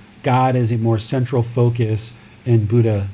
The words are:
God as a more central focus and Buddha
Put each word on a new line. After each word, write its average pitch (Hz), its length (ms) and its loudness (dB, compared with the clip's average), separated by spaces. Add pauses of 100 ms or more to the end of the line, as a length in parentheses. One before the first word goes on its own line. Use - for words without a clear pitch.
(240)
God 131 320 2
as 117 160 0
a 120 60 -2
more 113 200 0
central 123 460 -2
focus 120 720 -2 (320)
and 113 200 2
Buddha 107 480 0